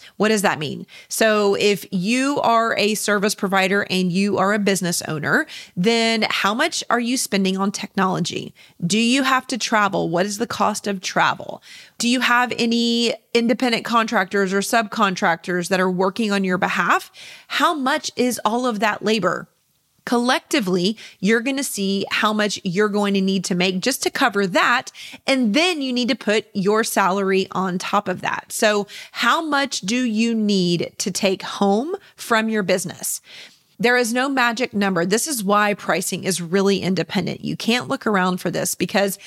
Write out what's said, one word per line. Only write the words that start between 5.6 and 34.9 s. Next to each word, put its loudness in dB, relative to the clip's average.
then 2
how 0
much -2
are 2
you -2
spending 0
on 0
technology? -4
Do 2
you 4
have 0
to -4
travel? 0
What 0
is -6
the -2
cost -2
of -4
travel? -2
Do -2
you 2
have 2
any 2
independent 2
contractors 0
or 2
subcontractors 0
that 2
are 2
working 0
on 0
your 0
behalf? 0
How 0
much -2
is 0
all 0
of -2
that 0
labor? 0
Collectively, 0
you're 2
gonna -4
see -2
how 0
much 0
you're 2
going 0
to 2
need 0
to -2
make 2
just -2
to 0
cover 0
that. 0
And 2
then 2
you -4
need 0
to 0
put 0
your 2
salary 0
on -2
top -2
of -4
that. -6
So 2
how 2
much -2
do -2
you 0
need 2
to -4
take 0
home 0
from 0
your 0
business? -4
There 4
is 0
no 0
magic 0
number. 0